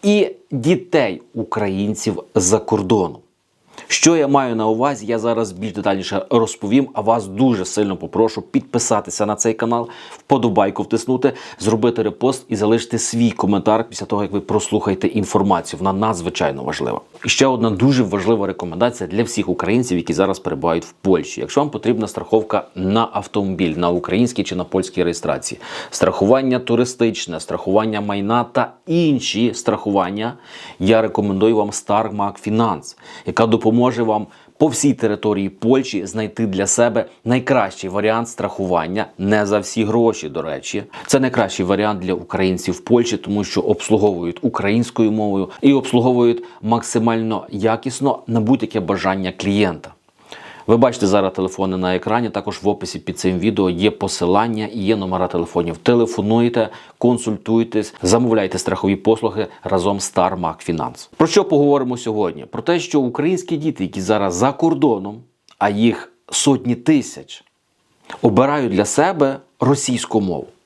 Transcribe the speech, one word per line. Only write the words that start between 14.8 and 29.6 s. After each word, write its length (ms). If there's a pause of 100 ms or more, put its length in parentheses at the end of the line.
інформацію. 720
Вона 140
надзвичайно 720
важлива. 380 (240)
І 40
ще 180
одна 240
дуже 320
важлива 440
рекомендація 600
для 140
всіх 260
українців, 500
які 140
зараз 260
перебувають 460
в 80
Польщі. 480
Якщо 200
вам 100
потрібна 380
страховка 560 (100)
на 380
автомобіль, 640
на 140
українській 540
чи 120
на 80
польській 380
реєстрації, 580 (300)
страхування 680
туристичне, 840
страхування 600
майна 440
та 280 (140)
інші 680
страхування, 800 (440)